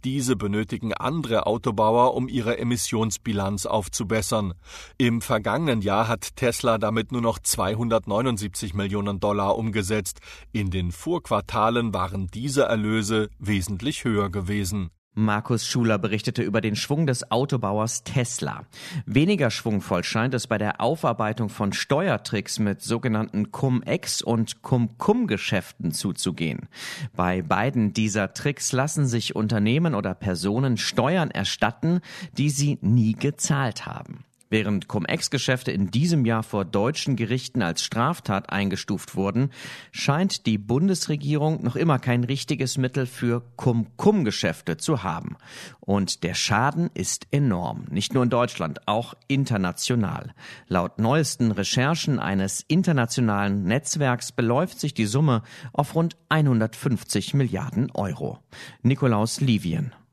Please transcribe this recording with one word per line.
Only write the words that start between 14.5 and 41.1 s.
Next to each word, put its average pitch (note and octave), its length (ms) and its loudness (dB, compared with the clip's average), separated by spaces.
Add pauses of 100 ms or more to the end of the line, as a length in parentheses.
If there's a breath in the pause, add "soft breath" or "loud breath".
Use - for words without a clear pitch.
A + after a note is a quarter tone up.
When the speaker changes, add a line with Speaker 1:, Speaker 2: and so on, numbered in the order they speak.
Speaker 2:
Markus G#2+ 520 0
Schuler A2+ 300 2
berichtete G#2+ 460 -2
über G#2 180 0
den G#2+ 160 0
Schwung D3+ 280 0
des B2+ 240 -2
Autobauers A2+ 760 0
Tesla. - 640 -4 (380 loud breath)
Weniger D3 460 4
schwungvoll F#2+ 540 -2
scheint B2 280 0
es A#2+ 140 -2
bei G#2+ 100 0
der G#2 220 -2
Aufarbeitung A2+ 680 0
von G2+ 240 -2
Steuertricks C#3 840 0
mit G2+ 220 0
sogenannten A2 680 -2
Cum-Ex- - 680 -2
und A#2 400 -2
Cum-Cum-Geschäften A#2+ 1300 0
zuzugehen. D#2+ 800 -4 (460 loud breath)
Bei F2+ 260 2
beiden G#2 500 2
dieser G#2+ 420 0
Tricks - 380 -4
lassen C#3 360 0
sich A#2 280 -2
Unternehmen A2+ 580 2
oder G2+ 200 -2
Personen G2+ 640 0
Steuern D3+ 540 0
erstatten, C3 680 0 (380 loud breath)
die C#3+ 140 2
sie C#3+ 300 0
nie A2 320 4
gezahlt C#3 760 -2
haben. - 360 -12 (280)
Während G2+ 360 0
Cum-Ex-Geschäfte - 840 -2
in F#2+ 200 -2
diesem D3 340 2
Jahr A2+ 160 2
vor G2+ 240 -2
deutschen A#2+ 500 0
Gerichten A#2 460 -2
als E2+ 220 0
Straftat A2+ 640 -2
eingestuft G2 680 -2
wurden, G2+ 360 0 (400 loud breath)
scheint E3 560 0
die A2 100 2
Bundesregierung D3 1040 0